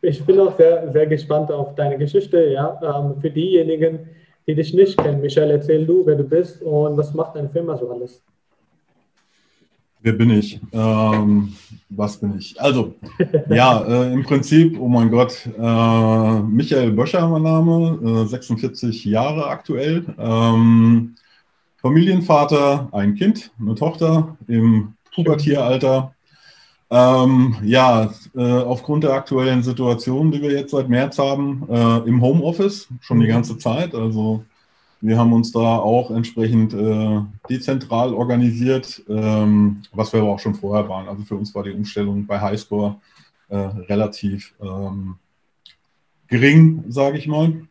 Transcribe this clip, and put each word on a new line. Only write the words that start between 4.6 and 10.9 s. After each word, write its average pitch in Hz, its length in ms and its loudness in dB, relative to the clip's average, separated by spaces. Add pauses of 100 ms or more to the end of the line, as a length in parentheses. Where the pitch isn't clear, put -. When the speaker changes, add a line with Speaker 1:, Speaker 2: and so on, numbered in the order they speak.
Speaker 1:
nicht 190 240 4
kennen, 143 240 -2
Michael, 151 300 0
erzähl 156 340 0
du, 175 200 2
wer 151 100 2
du 143 100 -2
bist 165 360 -2
und 147 360 -2
was 147 160 -4
macht 156 240 -6
deine 143 100 -8
Firma 160 300 -6
so 120 120 -8
alles? 123 320 -14 (1800)
Speaker 2:
Wer 110 100 0
bin 113 200 4
ich? 104 280 0 (140)
Ähm, 107 800 2 (340)